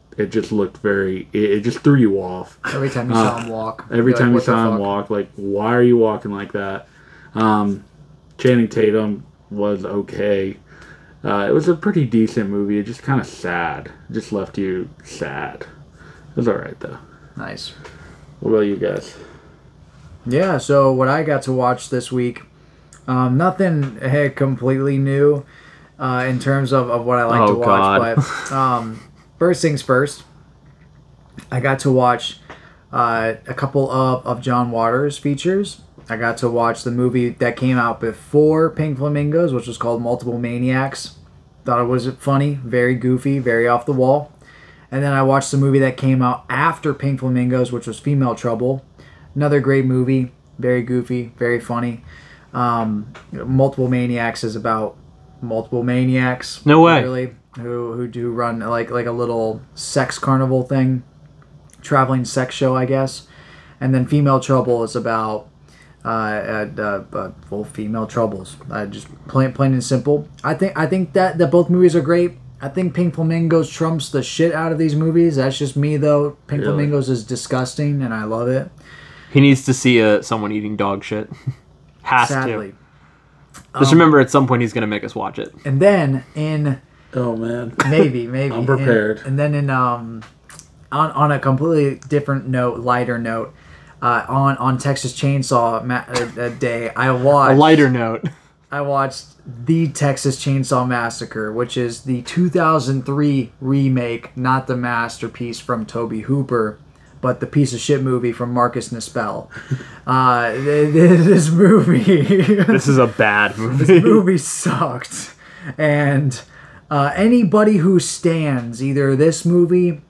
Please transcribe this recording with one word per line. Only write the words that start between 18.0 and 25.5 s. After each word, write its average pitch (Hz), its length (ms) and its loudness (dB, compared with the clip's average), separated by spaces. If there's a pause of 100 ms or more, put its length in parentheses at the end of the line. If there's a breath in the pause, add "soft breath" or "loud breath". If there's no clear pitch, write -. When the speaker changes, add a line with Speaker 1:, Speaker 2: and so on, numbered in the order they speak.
Speaker 1:
What 110 100 -2
about 110 100 4
you 101 140 0
guys? 98 400 -6 (1120 loud breath)
Speaker 2:
Yeah, 156 320 0
so 139 340 4
what 131 160 2
I 151 160 0
got 147 200 -2
to 131 100 -2
watch 123 360 -2
this 123 220 -4
week, 123 300 -4 (680 soft breath)
um, 127 300 2
nothing, 165 640 0
eh, 139 280 2
completely 135 680 0
new, 139 480 2 (520 soft breath)